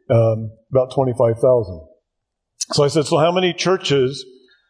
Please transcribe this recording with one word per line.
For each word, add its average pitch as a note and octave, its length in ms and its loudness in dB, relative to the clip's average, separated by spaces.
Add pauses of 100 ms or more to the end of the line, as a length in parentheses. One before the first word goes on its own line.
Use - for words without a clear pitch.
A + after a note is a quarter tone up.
um, A2+ 440 0 (180)
about B2+ 240 0
twenty-five A#2+ 460 0
thousand. A2 400 0 (920)
So D3 120 2
I C#3+ 40 2
said, D3 180 0
"So E3 120 0
how E3 140 2
many F3+ 200 0
churches C#3 720 -2 (460)